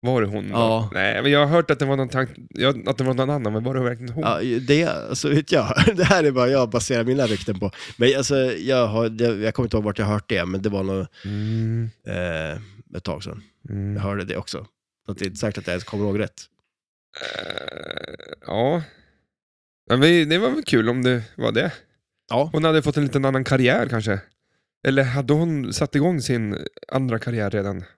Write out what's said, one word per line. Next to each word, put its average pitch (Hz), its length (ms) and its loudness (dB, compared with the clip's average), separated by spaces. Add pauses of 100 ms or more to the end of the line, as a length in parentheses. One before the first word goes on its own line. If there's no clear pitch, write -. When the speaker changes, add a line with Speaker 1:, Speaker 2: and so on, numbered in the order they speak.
Speaker 1:
Var 123 200 2
det 104 60 0
hon 101 220 -6
då? 98 40 -8
Speaker 2:
Ja. 113 400 2
Speaker 1:
Nej, 101 280 0
men 139 100 2
jag 143 80 6
har 147 80 4
hört 160 240 2
att 143 80 0
det 147 60 0
var 135 120 0
någon 131 120 -2
tank-, 127 260 -4 (140)
ja, 131 240 0 (120)
att 131 120 0
det 135 60 0
var 131 100 2
någon 131 160 0
annan, 127 240 -2
men 110 100 -2
var 127 120 -2
det 131 60 0
verkligen 120 320 -4
hon? 151 100 -4
Speaker 2:
Ja, 113 440 0
det, 147 160 4
alltså, 131 460 -4
vet 147 220 2
jag. 135 220 2 (100)
<laughs> 220 120 6
Det 185 80 2
här 185 200 4
är 147 80 4
bara 127 180 2
jag 131 200 2
baserar 117 340 0
mina 131 240 2
rykten 104 320 -4
på. 98 120 -2 (260)
Men 131 200 4
alltså, 139 180 0 (180)
jag 123 340 2
har, 113 340 0
jag, 117 200 2
jag 110 120 0
kommer 127 140 0
inte 113 100 0
ihåg 107 60 0
vart 104 160 -4
jag 107 60 0
hört 104 240 -2
det, 92 160 0
men 92 160 -4
det 104 80 -2
var 98 140 -2
nog, 95 220 -2 (200)
Speaker 1:
Mm. 113 640 -2 (180)
Speaker 2:
eh, 90 920 -8
ett 90 60 -12
tag 80 200 -6
sedan. - 200 -12 (260)
Speaker 1:
Mm. 101 260 -4
Speaker 2:
Jag 101 60 -4
hörde 101 240 -4
det - 120 -6
också. - 280 -10 (400)
Så - 60 -10
att 92 60 -8
det - 80 -8
är - 20 -2
inte 92 120 -10
säkert 107 180 -4
att 98 100 -10
jag 90 60 -2
ens 87 100 -4
kommer 104 220 -4
ihåg 101 140 0
rätt. - 220 -6 (800)
Speaker 1:
Eh, - 1120 -10 (120)
ja. 139 360 0 (1040)
Men 123 120 4
vi, 165 240 6
det 156 120 2
var 226 140 2
väl 294 120 -4
kul 113 260 2
om 123 140 0
det 123 180 2 (140)
var 113 160 -2
det. 123 200 0 (580)
Speaker 2:
Ja. 139 240 0
Speaker 1:
Hon 156 100 0
hade 160 180 4
fått 147 160 0
en 147 60 2
liten 135 220 0
annan 135 180 2
karriär, 127 460 4
kanske. 107 300 0 (680)
Eller 135 160 4
hade 131 300 0
hon 151 400 0
satt - 220 -2
igång 151 260 2
sin 113 360 -2 (340)
andra 127 280 0
karriär 110 300 -2
redan? 101 280 -2 (200)